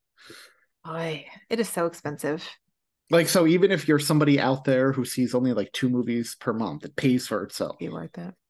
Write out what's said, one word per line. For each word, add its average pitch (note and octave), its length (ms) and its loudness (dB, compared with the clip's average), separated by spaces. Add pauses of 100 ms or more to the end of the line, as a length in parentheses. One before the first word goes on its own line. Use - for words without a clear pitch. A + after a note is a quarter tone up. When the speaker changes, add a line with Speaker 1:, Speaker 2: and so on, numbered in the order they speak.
(840)
Speaker 1:
Boy, D#3+ 400 -8 (240)
it A#3 100 -4
is G3+ 100 -2
so E3+ 180 -2
expensive. D3+ 600 -6 (600)
Speaker 2:
Like, E3 200 4
so F3 180 4
even F3+ 240 4
if E3 160 -2
you're D3 120 6
somebody D3 400 4
out C3 260 0
there C3+ 260 2
who C3+ 140 -2
sees B2 280 -2
only, B2 200 2
like, G2+ 180 -2
two B2+ 180 -2
movies A#2+ 500 -2
per A#2 140 -4
month, G2 320 -6
it - 100 -14
pays B2+ 320 0
for G2 160 -4
itself. - 360 -8
Speaker 1:
Be E3+ 100 -8
worth E3 280 -12
it. F3 160 -14 (160)